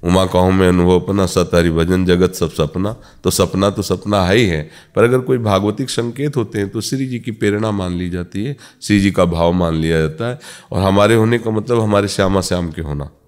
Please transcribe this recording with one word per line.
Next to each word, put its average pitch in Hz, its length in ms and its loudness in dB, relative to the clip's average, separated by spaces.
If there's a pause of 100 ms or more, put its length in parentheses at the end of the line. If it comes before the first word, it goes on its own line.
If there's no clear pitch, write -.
"उमा 92 220 2
कहूँ 90 260 2
मैं 95 160 4
अनुभव 90 320 4
अपना, 98 260 -2
सत 87 280 -2
हरि 85 180 2
भजन 87 340 0
जगत 90 280 2
सब 82 180 -4
सपना।" 90 440 -4 (280)
तो 92 60 0
सपना 95 400 0
तो 101 120 -6
सपना 95 440 -2
है 92 100 2
ही 120 120 4
है, 78 220 -4 (260)
पर 104 80 4
अगर 123 160 4
कोई 127 180 -2
भागवतिक 107 520 0
संकेत 120 460 -4
होते 113 240 -4
हैं 98 100 -2
तो 107 120 -6
श्री 135 240 -4
जी 127 140 -8
की 113 120 -10
प्रेरणा 107 400 -2
मान 92 200 -4
ली 90 180 -4
जाती 90 360 -8
है, 139 120 -8 (240)
श्री 104 180 2
जी 98 120 2
का 90 140 2
भाव 85 280 2
मान 87 200 0
लिया 80 280 0
जाता 78 280 -4
है। 123 100 -10 (320)
और 90 100 -2
हमारे 101 340 4
होने 113 220 2
का 113 140 -4
मतलब 110 280 0
हमारे 104 280 2
श्यामा 95 340 0
श्याम 87 300 -4
के 80 100 -10
होना। 71 280 -8 (180)